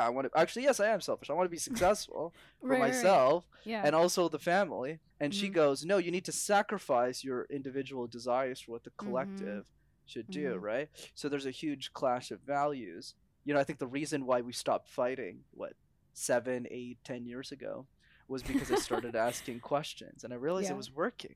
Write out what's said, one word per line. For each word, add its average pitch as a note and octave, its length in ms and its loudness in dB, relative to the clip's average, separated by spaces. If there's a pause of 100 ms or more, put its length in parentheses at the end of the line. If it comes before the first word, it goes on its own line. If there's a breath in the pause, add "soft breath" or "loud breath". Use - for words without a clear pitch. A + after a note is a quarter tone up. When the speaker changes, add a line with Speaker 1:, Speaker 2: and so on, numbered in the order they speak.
Speaker 1:
I - 20 4
wanna, C3 260 0
actually, F3 300 2
yes, C#4 160 4
I G3+ 80 4
am G#3 140 2
selfish. - 280 -4
I C#3+ 40 -2
wanna F3 160 2
be E3+ 80 -8
successful F3+ 760 0 (140)
Speaker 2:
<laughs> - 140 -20
Speaker 1:
for C4 60 -6
Speaker 2:
Right, C4 120 4
right, - 60 2
right. C3 80 2
Speaker 1:
myself E3+ 500 6 (220 loud breath)
Speaker 2:
Yeah. G#3+ 200 -2
Speaker 1:
and D3 80 6
also E3+ 360 6
the D3 100 -2
family. D#3+ 600 2 (200)
And D3 160 0
she G3+ 120 0
Speaker 2:
Mm-hmm. G3 80 -4
Speaker 1:
goes, C#3+ 280 6
"No, F#3+ 140 4
you E3+ 120 2
need F3+ 140 0
to - 80 -6
sacrifice D3 880 2
your B2+ 280 -2
individual C3+ 580 -6
desires B2 540 -2
for A#2+ 100 -16
what A#2 140 -10
the B2+ 60 -14
Speaker 2:
Mm-hmm. - 180 -12
Speaker 1:
collective G2+ 560 -6 (400)
should A2+ 260 -12
do," C#3 240 -4
Speaker 2:
Mm-hmm. F#2 100 -6
Speaker 1:
right? B2+ 240 -2 (260 loud breath)
So - 120 -6
there's C#3 180 -2
a C3 60 -2
huge C#3+ 400 -6
clash B2 400 -2
of G2+ 80 -10
values. C3+ 760 -4 (280)
You C#3+ 100 -2
know, C#3+ 60 6
I C#3 60 4
think D3+ 140 -6
the C3+ 80 -2
reason C#3+ 380 -4
why B2 140 4
we A#2+ 140 -4
stopped - 340 -2
fighting, B2 520 -4 (120)
what, - 220 -10 (400)
seven, B2 580 0
eight, B2 320 -10
ten B2 220 -8
years B2 260 -10
ago B2 360 -10 (420 soft breath)
was C3 120 -4
because C4 300 -2
I - 40 4
started A#2 400 -2
Speaker 2:
<laughs> A2+ 140 2
Speaker 1:
asking A#2+ 300 -6
questions, - 640 -6
and A#2 80 -12
I B2 60 -8
realized F3+ 320 -2
it - 40 -4
Speaker 2:
Yeah. - 40 -6
Speaker 1:
was C3 180 -12
working. F#3 400 -6